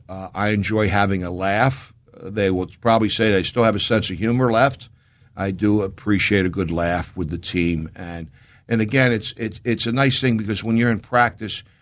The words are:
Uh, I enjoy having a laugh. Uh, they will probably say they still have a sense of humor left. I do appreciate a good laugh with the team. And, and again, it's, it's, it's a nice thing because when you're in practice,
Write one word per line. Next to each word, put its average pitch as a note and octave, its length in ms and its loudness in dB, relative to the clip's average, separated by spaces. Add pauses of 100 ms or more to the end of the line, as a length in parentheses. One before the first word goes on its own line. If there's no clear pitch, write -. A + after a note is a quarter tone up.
Uh, F#2 260 -12
I G#2 160 0
enjoy G#2 380 2
having G2 360 0
a F2 60 -6
laugh. G2+ 640 0 (240)
Uh, F#2 140 -14
they G2+ 200 0
will F2+ 180 -2 (120)
probably A2+ 280 4
say A2 240 2
they F#2+ 100 4
still A#2 220 0
have A2 120 4
a F#2+ 40 -4
sense G#2+ 300 0
of F2 80 -8
humor A#2+ 340 2
left. - 360 0 (480)
I F#2+ 140 -2
do G#2 320 2
appreciate G2 640 2
a F2+ 40 0
good E2+ 200 -2
laugh E2+ 460 -2
with E2 140 -4
the E2+ 80 -6
team. E2+ 580 -2
And, E2+ 340 -12 (380)
and A2+ 120 0
again, B2 300 2
it's, A2 260 -2
it's, A2+ 280 -8
it's A#2 220 -2
a A#2 60 -2
nice C3+ 280 2
thing B2 160 2
because G#2+ 260 -4
when A2+ 140 0
you're A#2 160 2
in G2 80 -2
practice, A2+ 600 -2 (200)